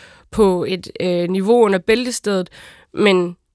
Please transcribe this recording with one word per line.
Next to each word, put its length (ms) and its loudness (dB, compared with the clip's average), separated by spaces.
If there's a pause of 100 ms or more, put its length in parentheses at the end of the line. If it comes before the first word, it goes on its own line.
(320)
på 360 2
et, 200 -6 (120)
øh, 300 -2
niveau 360 2
under 140 2
bæltestedet, 680 -2 (440)
men 420 0 (200)